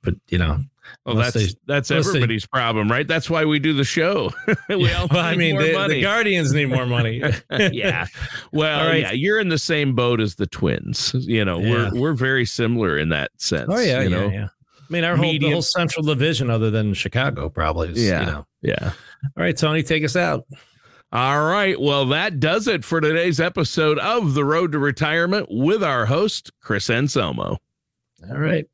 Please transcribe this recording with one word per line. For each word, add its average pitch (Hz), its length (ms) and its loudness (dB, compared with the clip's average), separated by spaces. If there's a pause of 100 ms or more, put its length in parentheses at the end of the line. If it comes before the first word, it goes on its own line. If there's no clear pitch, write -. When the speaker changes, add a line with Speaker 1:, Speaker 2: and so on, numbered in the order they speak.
Speaker 1:
but, 90 120 -2 (140)
you 90 100 0
know, 82 240 0 (420)
Speaker 2:
Well, 117 120 -2
Speaker 1:
unless 117 180 0
Speaker 2:
that's, 110 200 2
Speaker 1:
they, - 120 -20
Speaker 2:
that's 143 240 -2
Speaker 1:
unless 147 160 2
they - 40 2
Speaker 2:
everybody's 117 360 0
problem, 113 440 0
right? 135 160 2
That's 160 220 -2
why 160 180 2
we 151 120 2
do 156 140 0
the 139 120 2
show. 165 540 0
<laughs> - 300 -2
We 185 200 2
Speaker 1:
Yeah, 98 120 0
Speaker 2:
all 175 100 -2
Speaker 1:
well, 170 140 2
I 170 80 0
Speaker 2:
need 175 60 0
Speaker 1:
mean, 160 160 2
Speaker 2:
more 143 100 0
Speaker 1:
the, 160 80 2
Speaker 2:
money. 190 220 0
Speaker 1:
the 139 80 0
Guardians 196 520 2
need 147 120 2
more 127 200 0
money. 120 360 0 (180)
Speaker 2:
<laughs> - 180 -6 (140)
Yeah. 95 340 -2 (460)
Well, 151 280 0
Speaker 1:
All 160 60 2
right. 160 160 2
Speaker 2:
yeah, 95 100 -2
you're 202 280 0
in 196 80 0
the 156 100 0
same 147 360 0
boat 120 260 2
as 104 160 0
the 98 100 -2
Twins. - 680 -2
You 113 300 0
know, 90 140 -2
Speaker 1:
Yeah. 110 340 0
Speaker 2:
we're, 120 80 -2
we're 156 140 0
very 131 300 0
similar 113 540 0
in 78 100 0
that 73 300 -2
sense, 76 340 -2
Speaker 1:
Oh, 220 60 0
yeah, 139 240 2
Speaker 2:
you 123 80 0
Speaker 1:
yeah, - 60 2
Speaker 2:
know? 101 120 0
Speaker 1:
yeah. 101 200 -4 (400)
I - 40 -14
mean, 170 120 0
our 170 120 2
whole, 143 100 4
the 160 60 0
Speaker 2:
Medium 147 200 0
Speaker 1:
whole 143 100 0
Central 165 400 -2
Division, 143 460 0
other 113 220 2
than 107 240 0
Chicago, 120 560 -2
probably 82 400 -2
is, 117 160 -2
Speaker 2:
Yeah, 87 140 2
Speaker 1:
you - 60 -2
know. 76 200 -6 (160)
Speaker 2:
yeah. - 300 -2 (440)
Speaker 1:
All - 60 -4
right, 175 120 0
Tony, 156 280 0
take 160 200 0
us 156 140 -2
out. 165 300 -2 (680)
Speaker 2:
All 135 320 0
right. 190 340 0
Well, 139 280 2
that 156 340 -2
does 185 280 2
it 180 180 -2
for 165 160 0
today's 160 360 2
episode 156 600 0
of 185 340 0
The 143 140 2
Road 160 260 2
to 151 60 -2
Retirement 160 720 0
with 165 340 2
our 127 220 0
host, 170 460 0 (100)
Chris 101 260 -2
Anselmo. 90 680 0 (720)
Speaker 1:
All 139 80 -6
right. 156 360 -2